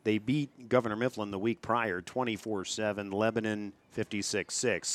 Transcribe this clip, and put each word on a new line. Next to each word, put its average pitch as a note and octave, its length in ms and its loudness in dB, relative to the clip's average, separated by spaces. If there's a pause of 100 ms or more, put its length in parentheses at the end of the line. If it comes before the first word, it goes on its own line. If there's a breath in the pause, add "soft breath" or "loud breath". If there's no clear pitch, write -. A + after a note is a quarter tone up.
They A2 160 4
beat B2+ 500 -2
Governor A#2 280 4
Mifflin G#2+ 340 -2
the G2 80 -4
week A2+ 240 0
prior, A2 380 2
twenty-four A2 640 -4
seven, G#2 440 -2
Lebanon G#2+ 640 0 (180)
fifty-six G#2 640 -4
six. G#2+ 400 0